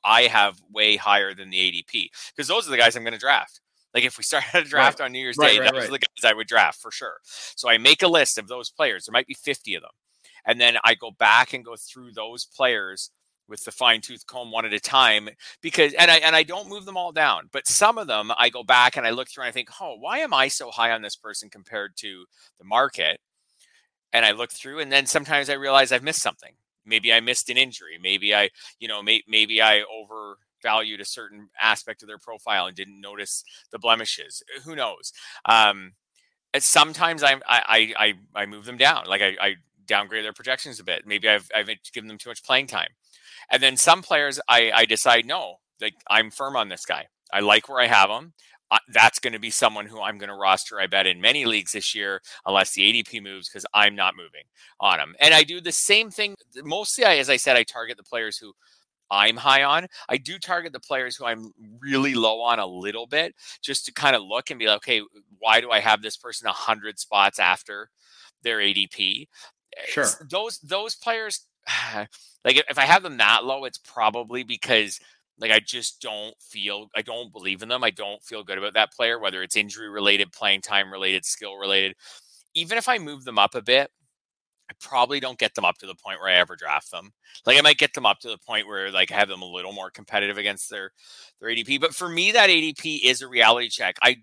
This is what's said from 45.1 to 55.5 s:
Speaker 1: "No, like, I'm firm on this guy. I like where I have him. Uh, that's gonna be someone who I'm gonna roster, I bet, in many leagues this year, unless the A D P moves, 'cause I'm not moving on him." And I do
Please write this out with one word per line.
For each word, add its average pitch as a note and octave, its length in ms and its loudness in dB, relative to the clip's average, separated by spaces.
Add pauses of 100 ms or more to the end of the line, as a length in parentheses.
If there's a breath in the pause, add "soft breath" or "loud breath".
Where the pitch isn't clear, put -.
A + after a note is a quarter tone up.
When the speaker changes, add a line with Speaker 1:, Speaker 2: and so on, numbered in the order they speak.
Speaker 1:
"No, B2+ 320 -8 (220)
like, G#2+ 160 -8 (140)
I'm G#2+ 220 2
firm C#3 240 -8
on G#2+ 140 -2
this F2+ 160 -12
guy. E2 220 -8 (260)
I G2+ 80 0
like G#2+ 280 4
where C3 120 0
I A#2+ 60 4
have G2+ 220 6
him. C#3+ 240 -10 (360 soft breath)
Uh, G#3 80 4 (160)
that's A2+ 260 6
gonna A2+ 200 -6
be A2+ 100 -10
someone G#2+ 360 0
who A2+ 140 -16
I'm G#2 180 -6
gonna G2+ 200 -12
roster, G2 420 0
I F#2+ 80 -2
bet, F#2+ 180 0
in F2+ 140 0
many B2+ 240 2
leagues G#2+ 300 -2
this - 200 -6
year, G2 280 -8 (240 loud breath)
unless F#2+ 280 2
the F#2+ 100 -2
A G#2+ 100 4
D A#2 100 -2
P A2+ 160 -16
moves, G2 300 -16
'cause G2 240 -14
I'm G#2 220 2
not F#2 200 -2
moving D#2 280 -20 (360 soft breath)
on F2+ 220 0
him." D#2+ 180 -10
And D3+ 140 6
I D#3 100 8
do F3 160 -8